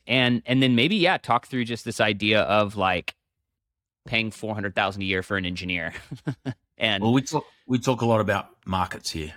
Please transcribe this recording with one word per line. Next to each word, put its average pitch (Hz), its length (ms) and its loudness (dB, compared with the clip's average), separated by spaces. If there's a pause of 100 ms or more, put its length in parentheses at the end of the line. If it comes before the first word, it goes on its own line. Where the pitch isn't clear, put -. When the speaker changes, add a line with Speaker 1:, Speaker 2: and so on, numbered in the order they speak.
Speaker 1:
And, 123 380 2
and 127 180 2
then 127 120 4
maybe, 147 200 4
yeah, 175 220 4
talk - 300 0
through 123 180 -4
just 113 200 -8
this 113 160 -4
idea 107 400 2
of, 101 340 2
like, 92 400 -2 (920)
paying 113 240 -2
four 107 240 -8
hundred 101 200 -6
thousand 98 280 0
a - 20 -4
year 95 180 0
for 101 140 -4
an 95 80 -2
engineer. 87 480 -6 (320)
<laughs> 131 280 -8 (240)
And 101 260 -2
Speaker 2:
Well, 113 100 4
we 135 80 4
talk, 139 240 -4 (220)
we 127 100 0
talk 123 240 0
a 117 60 2
lot 110 140 4
about 98 280 -2 (160)
markets 92 460 -4
here, 78 260 -8